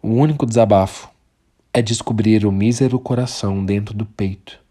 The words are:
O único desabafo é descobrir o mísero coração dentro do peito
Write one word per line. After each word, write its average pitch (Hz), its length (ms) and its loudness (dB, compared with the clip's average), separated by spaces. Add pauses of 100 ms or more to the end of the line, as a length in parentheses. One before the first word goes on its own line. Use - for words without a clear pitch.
O - 80 -8
único 143 380 2
desabafo 104 640 2 (640)
é 120 80 0
descobrir 110 640 0
o 101 40 2
mísero 120 480 0
coração 120 640 -4
dentro 101 320 -4
do 107 120 -6
peito - 520 -8 (120)